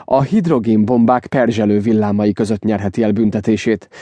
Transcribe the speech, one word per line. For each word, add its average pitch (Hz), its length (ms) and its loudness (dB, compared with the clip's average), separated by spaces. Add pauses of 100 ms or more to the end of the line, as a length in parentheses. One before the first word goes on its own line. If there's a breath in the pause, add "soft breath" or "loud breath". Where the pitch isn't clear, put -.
a 135 180 0
hidrogénbombák 123 1040 2
perzselő 107 540 0
villámai 104 520 0
között 104 300 -4
nyerheti 104 400 -2
el 107 100 2
büntetését, 107 760 -2 (140 loud breath)